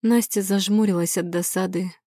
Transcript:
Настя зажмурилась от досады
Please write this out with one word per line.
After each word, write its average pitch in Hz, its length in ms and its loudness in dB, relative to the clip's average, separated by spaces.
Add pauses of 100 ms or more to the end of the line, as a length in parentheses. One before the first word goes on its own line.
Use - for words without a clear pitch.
Настя 226 400 2
зажмурилась 196 760 2
от 175 120 -4
досады 180 600 -2 (140)